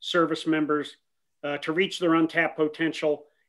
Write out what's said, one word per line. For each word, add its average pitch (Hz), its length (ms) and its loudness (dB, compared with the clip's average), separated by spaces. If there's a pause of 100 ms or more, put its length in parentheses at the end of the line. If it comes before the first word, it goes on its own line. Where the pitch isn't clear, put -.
service 160 460 0
members, 151 500 0 (460)
uh, 143 160 -4
to 160 140 -4
reach 190 260 -2
their 170 160 4
untapped 165 440 2
potential 151 640 -2 (240)